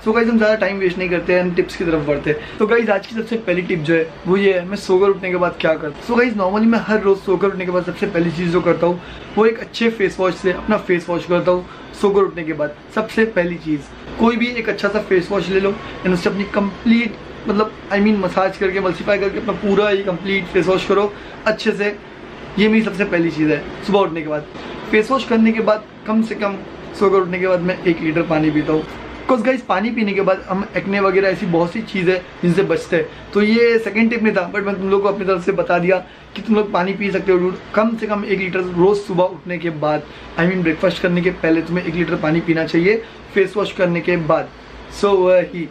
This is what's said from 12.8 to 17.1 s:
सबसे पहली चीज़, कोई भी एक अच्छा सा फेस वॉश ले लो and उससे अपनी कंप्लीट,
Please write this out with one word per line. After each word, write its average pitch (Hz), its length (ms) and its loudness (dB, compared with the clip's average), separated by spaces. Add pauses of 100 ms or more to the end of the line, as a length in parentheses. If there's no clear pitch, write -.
सबसे - 300 0
पहली 175 300 -2 (100)
चीज़, 151 160 -2 (380)
कोई 233 160 4
भी 233 120 0
एक 240 220 -4
अच्छा 202 200 -2
सा 202 100 -2 (100)
फेस 180 220 2
वॉश 180 180 -2
ले 190 100 2
लो 196 140 0 (300)
and 185 100 0
उससे 180 160 0
अपनी 190 140 -2 (100)
कंप्लीट, 226 640 0 (320)